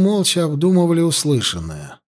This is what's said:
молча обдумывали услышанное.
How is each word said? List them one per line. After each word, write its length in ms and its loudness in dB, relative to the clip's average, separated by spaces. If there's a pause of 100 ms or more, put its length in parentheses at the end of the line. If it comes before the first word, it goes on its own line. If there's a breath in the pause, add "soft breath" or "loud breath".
молча 420 2
обдумывали 560 2
услышанное. 1000 -2 (120)